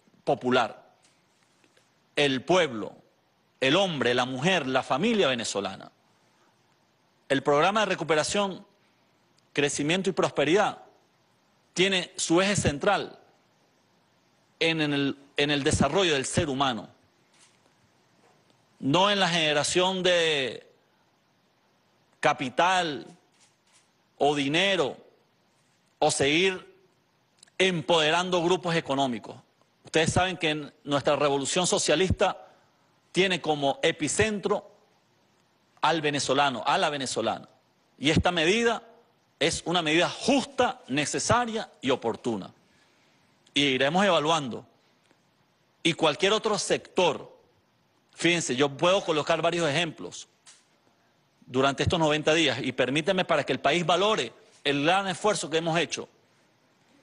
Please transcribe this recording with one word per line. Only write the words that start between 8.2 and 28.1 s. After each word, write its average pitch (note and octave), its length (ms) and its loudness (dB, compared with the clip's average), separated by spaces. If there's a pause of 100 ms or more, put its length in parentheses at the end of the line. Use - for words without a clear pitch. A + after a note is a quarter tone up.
crecimiento D3 560 0
y F3 40 -2
prosperidad D#3+ 680 0 (920)
tiene F#3 440 0
su E3+ 240 2
eje G3 160 0
central D3+ 600 0 (1400)
en, E3 220 0
en D3 120 0
el, C#3 240 -2 (200)
en D3 120 0
el C#3+ 140 -2
desarrollo D3+ 520 2
del C3 100 -2
ser F3 240 -2
humano, C3 400 -4 (1900)
no F3 300 2
en G3+ 120 0
la F3 80 2
generación F3 720 0
de D#3+ 640 0 (1500)
capital D#3 880 0 (1120)
o D3 160 4
dinero D#3 600 0 (1000)
o D3+ 140 2
seguir F3 580 0 (880)
empoderando F3 840 2